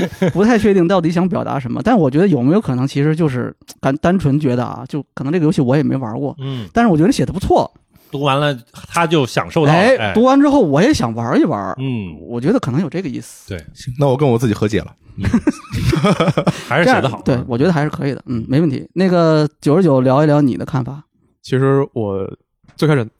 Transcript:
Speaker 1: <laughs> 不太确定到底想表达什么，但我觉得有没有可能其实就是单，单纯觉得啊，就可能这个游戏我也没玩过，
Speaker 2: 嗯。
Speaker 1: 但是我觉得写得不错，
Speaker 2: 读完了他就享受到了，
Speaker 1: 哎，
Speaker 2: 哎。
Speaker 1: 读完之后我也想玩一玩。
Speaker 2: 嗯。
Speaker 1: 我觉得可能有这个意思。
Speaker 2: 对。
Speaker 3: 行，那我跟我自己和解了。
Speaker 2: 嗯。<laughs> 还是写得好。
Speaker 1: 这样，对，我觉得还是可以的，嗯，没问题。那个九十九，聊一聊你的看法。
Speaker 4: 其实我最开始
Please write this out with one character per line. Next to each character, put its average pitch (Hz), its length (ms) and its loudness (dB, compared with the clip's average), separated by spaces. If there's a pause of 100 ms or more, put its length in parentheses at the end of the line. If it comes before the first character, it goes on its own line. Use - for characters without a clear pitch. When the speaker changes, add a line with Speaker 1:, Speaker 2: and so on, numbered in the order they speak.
(120)
Speaker 1:
<laughs> 180 220 -2
不 185 100 2
太 226 160 4
确 208 140 2
定 180 120 4
到 185 140 2
底 160 100 0
想 180 200 0
表 120 160 -4
达 120 120 -4
什 123 140 -6
么， 120 100 -4
但 240 160 2
我 143 140 2
觉 143 80 0
得 202 80 4
有 143 140 2
没 139 120 4
有 190 60 4
可 131 160 -2
能 127 100 -2
其 139 160 -4
实 156 140 0
就 160 140 0
是 120 260 -6 (240)
单， 135 180 0
单 180 220 0
纯 139 180 0
觉 143 160 0
得 120 120 -2
啊， 107 240 -12
就 143 120 -6 (120)
可 - 100 -10
能 139 80 -4
这 180 80 -2
个 151 60 0
游 156 60 2
戏 160 100 0
我 127 120 2
也 147 80 2
没 127 140 0
玩 123 240 -8
过， 139 200 -6
Speaker 2:
嗯。 131 340 -10
Speaker 1:
但 233 100 2
是 226 80 4
我 156 60 4
觉 160 80 4
得 254 60 4
写 139 140 0
得 - 60 -8
不 190 80 -8
错， - 320 0 (400)
Speaker 2:
读 139 100 -8
完 139 180 0
了 147 180 0 (160)
他 - 340 -2
就 156 180 2
享 101 240 -4
受 160 160 0
到 139 60 4
了， 165 80 4
Speaker 1:
哎， 247 180 4
Speaker 2:
哎。 104 160 -2
Speaker 1:
读 220 100 2
完 269 160 4
之 294 100 4
后 285 100 4
我 151 220 2
也 285 120 4
想 117 220 -2
玩 120 240 0
一 330 60 4
玩。 101 340 -4
Speaker 2:
嗯。 110 420 -6
Speaker 1:
我 117 200 -8
觉 156 100 0
得 247 80 2
可 - 120 -4
能 147 100 0
有 160 80 -4
这 165 120 -6
个 170 80 -8
意 120 100 -8
思。 - 300 -20
Speaker 2:
对。 98 80 -10 (160)
Speaker 3:
行， - 260 -12
那 143 80 2
我 131 100 2
跟 147 100 2
我 117 100 2
自 123 100 0
己 104 60 2
和 104 140 -2
解 104 140 0
了。 - 120 -16 (240)
Speaker 2:
嗯。 - 60 -8
<laughs> - 1400 0
还 135 120 0
是 175 60 2
写 117 160 4
得 127 80 0
好。 - 160 -8
Speaker 1:
这 135 80 2
样， 123 80 -2
对， 127 60 -8
我 120 100 -4
觉 131 60 0
得 185 80 2
还 147 120 0
是 151 60 -2
可 139 180 -6
以 131 60 -4
的， - 120 -10
嗯， 117 220 -6
没 131 120 0
问 170 100 2
题。 127 240 -6
那 185 160 0
个 160 380 2 (120)
九 147 180 2
十 196 60 4
九， 135 180 4
聊 131 220 2
一 - 20 4
聊 147 160 4
你 127 160 0
的 110 80 -8
看 127 180 -4
法。 135 200 -12 (380)
Speaker 4:
其 - 160 -4
实 135 360 2
我 98 360 -6 (460)
最 - 120 0
开 151 80 4
始 117 100 0 (140)